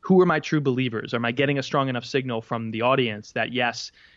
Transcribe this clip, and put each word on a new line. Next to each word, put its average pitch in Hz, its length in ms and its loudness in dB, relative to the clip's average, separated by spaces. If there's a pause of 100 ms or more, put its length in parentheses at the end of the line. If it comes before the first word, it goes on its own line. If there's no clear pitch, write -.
Who 185 200 6
are 180 60 8
my 165 120 2
true 151 220 0
believers? 123 540 -2
Am 120 100 0
I 120 80 0
getting 139 260 0
a 135 40 -2
strong 135 260 0
enough 123 160 -4
signal 127 380 -4
from 113 300 -6
the 110 100 -4
audience 120 500 0
that, 117 220 -4
yes, 120 360 -2 (260)